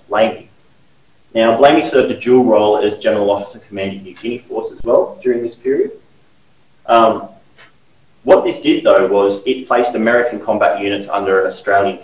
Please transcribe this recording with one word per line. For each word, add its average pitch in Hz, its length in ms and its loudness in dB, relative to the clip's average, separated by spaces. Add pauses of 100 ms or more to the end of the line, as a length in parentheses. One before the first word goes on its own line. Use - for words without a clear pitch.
Blamey. 110 400 -2 (840)
Now, 113 220 2
Blamey 147 280 4
served - 280 0
a - 60 -10
dual 123 260 4
role 107 340 2
as 104 200 -2
General 104 320 -2
Officer 101 280 -6
Commanding 98 460 -10
New 90 100 -20
Guinea 120 240 -10
Force - 320 -10
as 92 120 -14
well - 400 -2
during 117 200 -2
this 117 140 -10
period. 143 360 -2 (920)
Um, 113 420 2 (920)
what - 220 4
this - 160 -4
did, 151 240 0
though, 98 240 4
was 101 360 0
it 131 220 -4
placed 123 280 0
American 117 460 0
combat 101 400 0
units 101 280 -6
under 98 320 0
an 95 60 0
Australian 98 580 -2